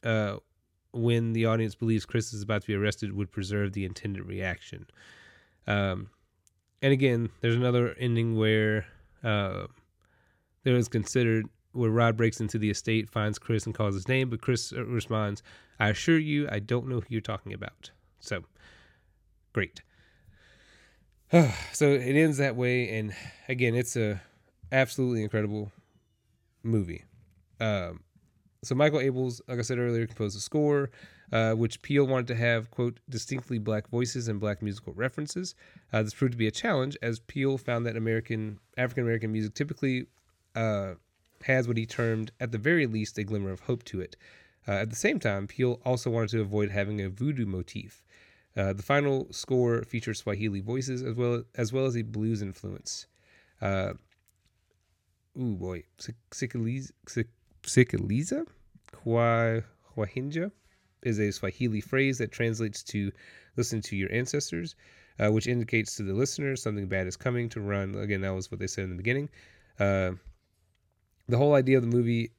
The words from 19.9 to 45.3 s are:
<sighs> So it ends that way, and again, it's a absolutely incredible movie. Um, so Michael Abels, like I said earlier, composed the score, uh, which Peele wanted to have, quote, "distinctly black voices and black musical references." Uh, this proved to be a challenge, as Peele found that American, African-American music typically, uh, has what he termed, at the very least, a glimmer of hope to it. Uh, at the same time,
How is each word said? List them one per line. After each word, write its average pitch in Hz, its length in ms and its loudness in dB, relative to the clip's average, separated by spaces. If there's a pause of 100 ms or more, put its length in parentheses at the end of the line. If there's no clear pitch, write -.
<sighs> 160 200 8 (200)
So 147 200 4
it 127 240 2
ends 156 220 6
that 135 180 2
way, 123 440 0
and 104 160 -4 (340)
again, 123 240 2
it's 123 220 0
a 107 260 0 (500)
absolutely 127 520 2
incredible 107 480 -2 (880)
movie. 107 440 0 (540)
Um, 92 440 -2 (600)
so 131 120 -2
Michael 147 240 6
Abels, 127 480 0
like 127 100 -4
I 120 60 -2
said 120 160 -2
earlier, 117 260 2
composed 104 300 -4
the 104 60 -10
score, 147 500 2 (400)
uh, 113 220 2
which 113 280 0
Peele 143 240 4
wanted 127 220 0
to 123 80 -2
have, 117 340 2
quote, 120 300 -2 (100)
"distinctly 123 480 -6
black 107 320 -2
voices 120 380 -2
and 104 120 -2
black 104 220 -2
musical 104 320 -6
references." 147 600 -6 (360)
Uh, 110 120 2
this 104 100 -4
proved 127 200 0
to 117 40 -8
be 113 80 0
a 107 60 2
challenge, 143 500 -2
as 113 180 -4
Peele 135 380 -2
found 120 300 -2
that 113 100 -4
American, 110 600 -2 (180)
African-American 117 540 0
music 107 240 -2
typically, 135 500 -2 (500)
uh, 104 380 -2 (520)
has 131 220 4
what 117 100 0
he 113 80 -2
termed, 113 540 -2
at 120 120 -4
the 117 80 -4
very 151 260 2
least, 110 320 -2
a 107 60 -2
glimmer 101 280 -4
of 92 100 -10
hope 123 220 -4
to - 160 -6
it. - 160 -8 (520)
Uh, 104 60 0
at 104 180 0
the 113 40 -10
same 208 240 0
time, 101 280 -2